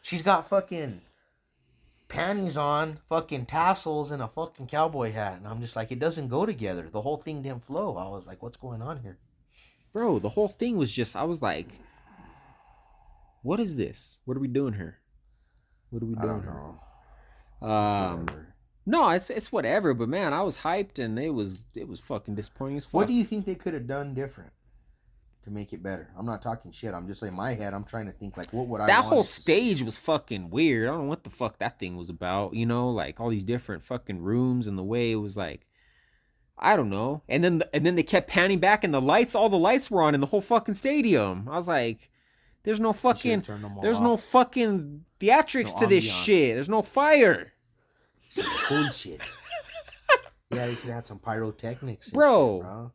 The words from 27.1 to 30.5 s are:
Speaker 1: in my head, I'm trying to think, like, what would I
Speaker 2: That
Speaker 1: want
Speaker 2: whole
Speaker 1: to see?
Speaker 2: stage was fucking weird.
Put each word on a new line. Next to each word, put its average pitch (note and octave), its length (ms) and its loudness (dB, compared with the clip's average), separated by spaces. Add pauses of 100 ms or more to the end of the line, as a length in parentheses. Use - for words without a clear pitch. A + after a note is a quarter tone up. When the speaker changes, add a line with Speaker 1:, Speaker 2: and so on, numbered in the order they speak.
Speaker 1:
in F#2+ 140 -8
my A#2 180 -4
head, G#2 220 -6
I'm G2+ 80 -8
trying A2 240 -10
to F#2 60 -12
think, G2 220 -14
like, - 160 -12
what B2 160 -4
would A2+ 140 -4
I G#2+ 60 2
Speaker 2:
That G#3+ 140 6
Speaker 1:
want - 80 0
Speaker 2:
whole C#4 140 4
Speaker 1:
to - 60 0
see? - 140 -2
Speaker 2:
stage F#3 400 2
was A2+ 140 -4
fucking A2 520 -4
weird. A#2+ 380 2